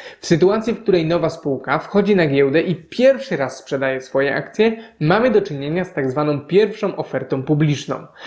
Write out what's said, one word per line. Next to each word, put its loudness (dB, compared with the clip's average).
W -14
sytuacji, 2
w -10
której 2
nowa 0
spółka -2
wchodzi 0
na 4
giełdę 2
i -2
pierwszy 0
raz -4
sprzedaje -4
swoje 0
akcje, 0
mamy 4
do 4
czynienia -4
z -10
tak -2
zwaną 0
pierwszą 0
ofertą -6
publiczną. -2